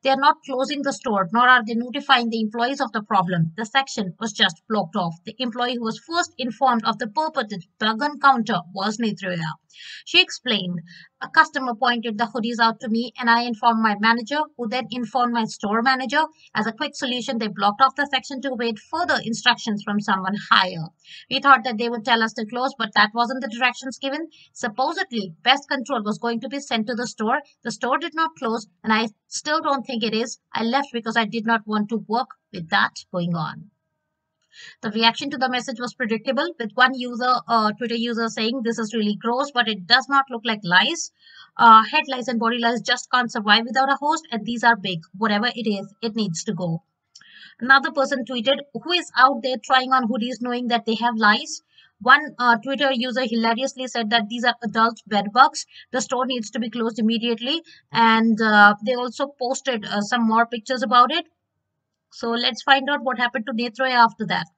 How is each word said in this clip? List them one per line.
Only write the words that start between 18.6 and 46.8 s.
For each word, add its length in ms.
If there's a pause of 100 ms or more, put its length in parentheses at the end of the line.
further 440
instructions 600
from 180
someone 360 (140)
higher. 360 (420)
We 120
thought 240
that 120
they 140
would 160
tell 160
us 120
to 120
close, 320
but 160
that 180
wasn't 300
the 60
directions 500
given. 300 (260)
Supposedly, 800 (100)
pest 240
control 340
was 160
going 220
to 80
be 120
sent 260
to 80
the 120
store. 360 (200)
The 100
store 260
did 160
not 240
close, 280 (160)
and 120
I 140 (180)
still 340
don't 240
think 180
it 120
is. 240 (160)
I 80
left 280
because 280
I 80
did 180
not 220
want 240
to 180
work 200 (220)
with 200
that 420
going 240
on." 360 (1080)
The 100
reaction 420
to 40
the 140
message 280
was 140
predictable, 640
with 140
one 220
user, 520
uh, 260
Twitter 220
user 360
saying, 320
"This 160
is 160
really 200
gross, 360
but 180
it 180
does 220
not 220
look 160
like 180
lies. 480 (460)
Uh, 240
head 260
lice 180
and 140
body 180
lice 220
just 300
can't 200
survive 360
without 260
a 40
host, 340
and 160
these 180
are 100
big. 280 (160)
Whatever 360
it 120
is, 340
it 160
needs 280
to 100
go." 300 (760)